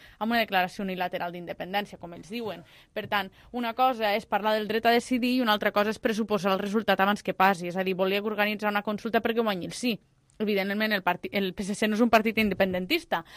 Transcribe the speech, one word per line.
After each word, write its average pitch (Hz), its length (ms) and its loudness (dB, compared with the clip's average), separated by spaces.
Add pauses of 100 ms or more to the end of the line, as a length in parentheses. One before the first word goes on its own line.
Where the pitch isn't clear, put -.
(200)
amb 226 140 -2
una 233 80 2
declaració 190 420 0
unilateral 180 480 -4
d'independència, 180 640 -6
com 175 160 -14
ells 165 160 -18
diuen. 208 320 -8 (300)
Per 208 160 -8
tant, 196 240 0 (220)
una 233 200 -4
cosa 226 420 2
és 214 100 -4
parlar 214 280 0
del 214 140 -2
dret 214 180 -2
a 233 60 8
decidir 240 460 2
i 262 40 2
una 220 120 4
altra 208 180 0
cosa 208 180 2
és 220 100 -4
pressuposar 202 520 0
el 190 80 2
resultat 202 400 0
abans 202 240 2
que 185 100 -2
passi, 185 360 2
és 175 80 -6
a 185 60 -2
dir, 185 120 0
volia 190 260 0
organitzar 208 480 -2
una 208 140 0
consulta 214 380 0
perquè 233 200 0
guanyi 196 240 -2
el 170 60 -8
sí. 233 260 -2 (420)
Evidentment, 202 520 0
el 196 120 0
parti-, - 280 -2
el 196 220 0
P - 100 -8
S 196 120 -4
C 214 120 0
no 214 80 0
és 208 60 2
un 240 80 4
partit 220 280 4
independentista, 190 840 0 (140)